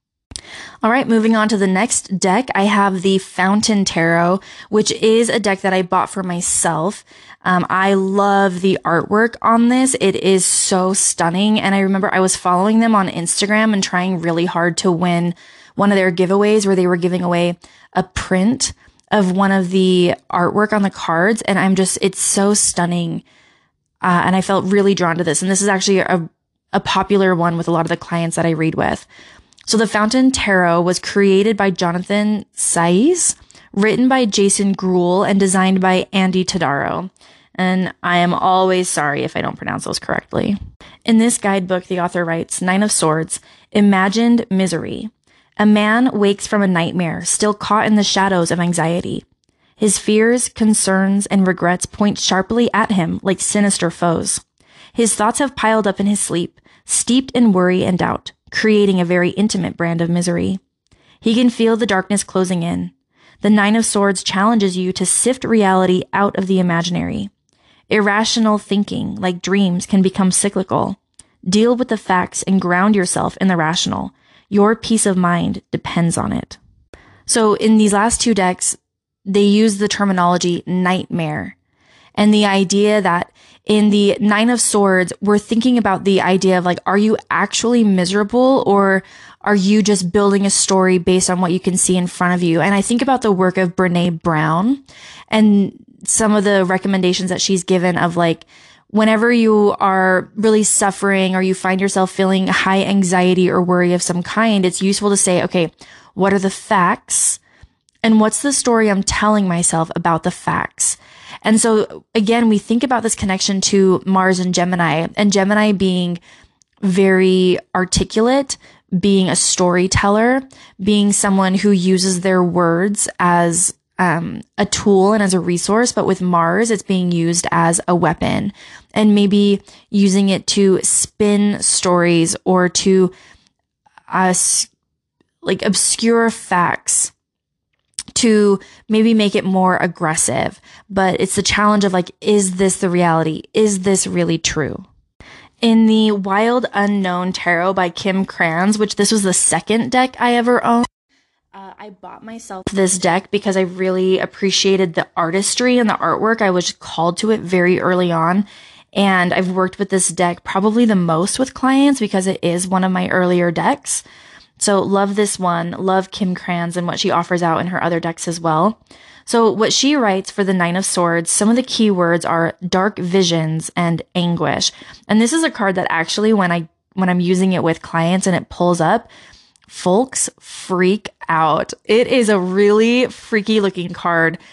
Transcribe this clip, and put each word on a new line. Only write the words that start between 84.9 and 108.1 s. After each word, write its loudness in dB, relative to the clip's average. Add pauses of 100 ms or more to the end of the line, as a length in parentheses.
we're 2
thinking 0
about 0
the 2
idea 2
of, -2
like, -2
are 0
you 2 (140)
actually 0
miserable 2
or 2 (380)
are 0
you 2
just 0
building 2
a 0
story 2
based 0
on -2
what 0
you -2
can -2
see 0
in -2
front -2
of -2
you? 2
And 2
I 2
think 0
about 0
the 2
work 2
of -2
Brene 0
Brown 0 (460)
and 2 (300)
some 0
of 2
the 2
recommendations 0
that -4
she's 0
given 0
of, -2
like, 0 (440)
whenever 2
you 4
are 2
really 2
suffering 0
or 0
you 0
find -2
yourself 0
feeling 0
high 0
anxiety 2
or 0
worry 2
of 0
some -4
kind, 0
it's -4
useful 0
to 0
say, 2
"Okay, -2 (440)
what 0
are 2
the -2
facts? -2 (640)
And 4